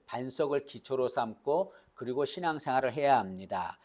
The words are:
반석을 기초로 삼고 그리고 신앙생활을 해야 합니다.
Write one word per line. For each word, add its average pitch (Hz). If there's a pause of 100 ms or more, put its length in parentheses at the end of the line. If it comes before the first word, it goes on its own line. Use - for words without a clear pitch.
반석을 139
기초로 127
삼고 139 (200)
그리고 127
신앙생활을 135
해야 139
합니다. 95